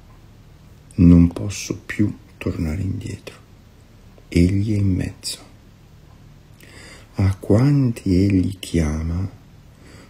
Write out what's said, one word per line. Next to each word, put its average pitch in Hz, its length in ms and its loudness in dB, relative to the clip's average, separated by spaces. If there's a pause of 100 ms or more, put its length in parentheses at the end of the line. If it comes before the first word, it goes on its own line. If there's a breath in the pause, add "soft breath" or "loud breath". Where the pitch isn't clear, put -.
(960)
Non 85 380 6
posso - 420 -10
più - 400 -4 (220)
tornare 92 460 -6
indietro. 98 520 -10 (920)
Egli 98 460 0
è - 20 0
in 98 160 0
mezzo. - 500 -8 (1700 loud breath)
A 98 200 2
quanti 120 760 2
egli 95 460 2
chiama, 82 720 -4 (800 loud breath)